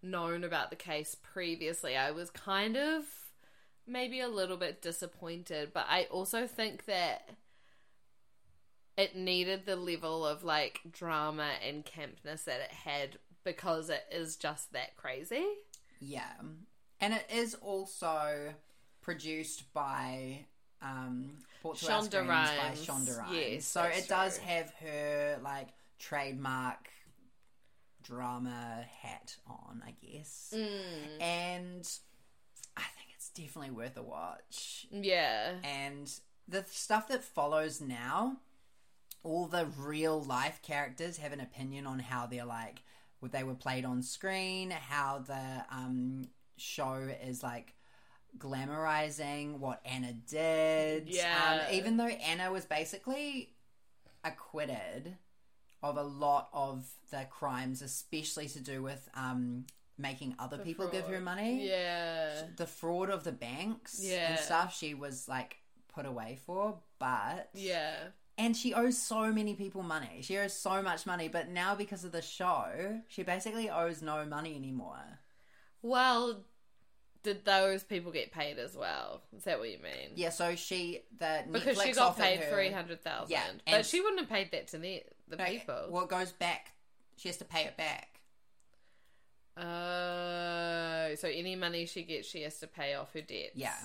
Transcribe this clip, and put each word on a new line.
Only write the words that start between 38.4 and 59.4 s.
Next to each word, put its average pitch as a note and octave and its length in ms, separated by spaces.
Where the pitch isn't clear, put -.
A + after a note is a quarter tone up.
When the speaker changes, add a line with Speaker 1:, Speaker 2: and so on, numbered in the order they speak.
Speaker 2:
all E3+ 240
the E3 200
real D3+ 540
life C3+ 420
characters C#3+ 560
have D3 140
an C#3+ 80
opinion C3+ 460
on C3 140
how B2 260
they're, A#2+ 180
like, A2+ 380
what B2+ 100
they C3+ 140
were C3 100
played B2+ 300
on B2+ 180
screen, F#3 680
how C#3 460
the, C3 520
um, B2+ 580
show C3+ 520
is, B2+ 180
like, A#2+ 320
glamorizing D3 1200
what C3+ 260
Anna B2+ 280
did. D#3 960
Speaker 1:
Yeah. E3+ 600
Speaker 2:
Um, G3 60
even G#3 220
though A#3 100
Anna F3+ 460
was F#3+ 120
basically B3+ 880
acquitted D3 920
of D3 140
a D3 60
lot C#3+ 500
of C3+ 320
the C3+ 200
crimes, C3 520
especially D3+ 640
to C#3+ 120
do C3 220
with, C3+ 320
um, B2+ 520